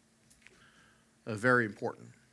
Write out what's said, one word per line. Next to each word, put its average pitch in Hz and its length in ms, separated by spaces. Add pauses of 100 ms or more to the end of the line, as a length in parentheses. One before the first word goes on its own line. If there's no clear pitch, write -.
(1300)
Uh, 113 80
very 120 320
important. 110 420 (240)